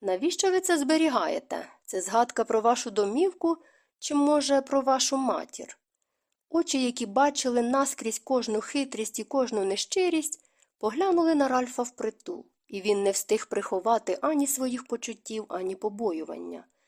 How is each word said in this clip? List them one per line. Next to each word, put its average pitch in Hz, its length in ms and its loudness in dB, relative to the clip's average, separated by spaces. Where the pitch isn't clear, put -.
Навіщо 214 500 0
ви 370 100 2
це 359 180 2
зберігаєте? 262 920 0
Це - 160 -6
згадка 226 440 2
про 226 160 2
вашу 233 300 2
домівку 294 680 0
чи, - 160 -6
може, 285 460 4
про 269 200 0
вашу 262 360 2
матір?» - 600 -6
Очі, 320 320 0
які 247 240 -2
бачили 247 560 2
наскрізь 247 560 -2
кожну 233 420 0
хитрість 254 580 -4
і 220 60 -6
кожну 240 400 0
нещирість, 311 800 -2
поглянули 330 560 2
на 285 140 4
Ральфа 254 340 0
впритул, - 640 -8
і 196 120 -8
він 202 220 2
не 196 80 4
встиг - 360 0
приховати 202 760 0
ані 285 240 2
своїх 254 400 -4
почуттів, 220 640 -8
ані 185 280 -6
побоювання. 175 880 -6